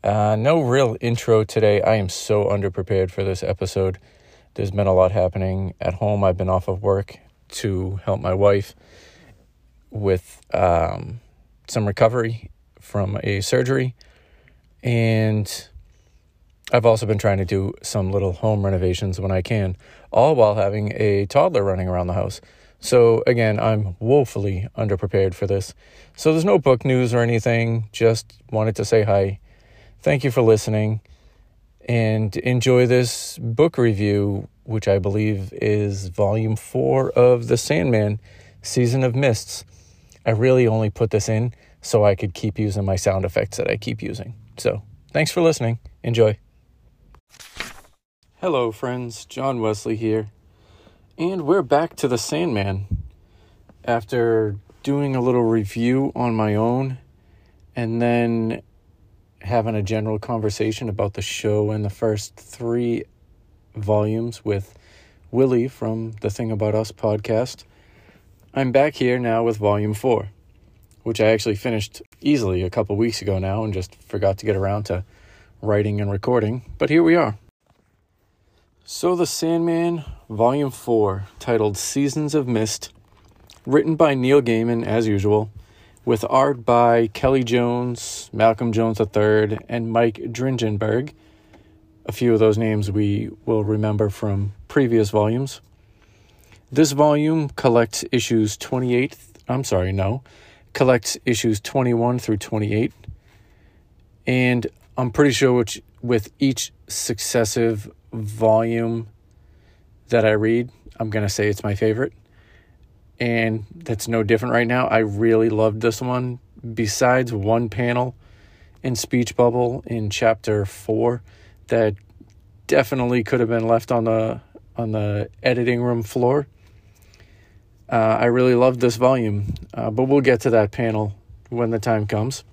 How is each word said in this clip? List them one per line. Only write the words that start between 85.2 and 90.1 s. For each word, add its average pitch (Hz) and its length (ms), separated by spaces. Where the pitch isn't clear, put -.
with 113 260
art 131 360
by 117 420
Kelly 131 380
Jones, 120 880
Malcolm 113 400
Jones 113 240
the 110 80
third, 107 640
and 117 200
Mike 113 260